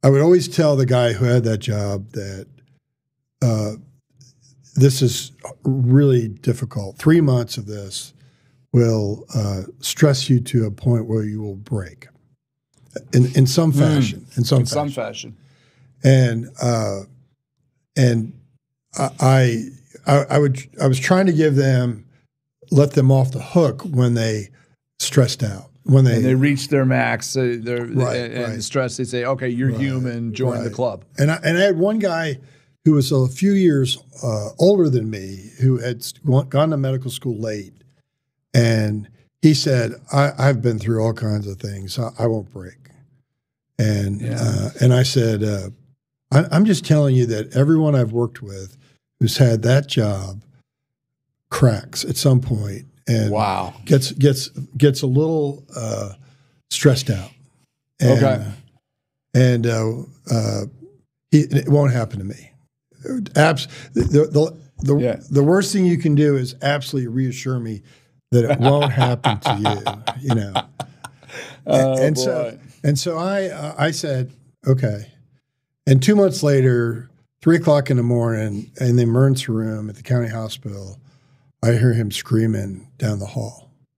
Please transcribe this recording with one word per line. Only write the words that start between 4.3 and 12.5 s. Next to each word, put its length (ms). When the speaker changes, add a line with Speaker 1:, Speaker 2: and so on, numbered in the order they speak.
Speaker 1:
this 240
is 320
really 640
difficult. 720
Three 240
months 340
of 100
this 460
will, 520
uh, 280
stress 500
you 100
to 260
a 40
point 360
where 180
you 160
will 160
break 500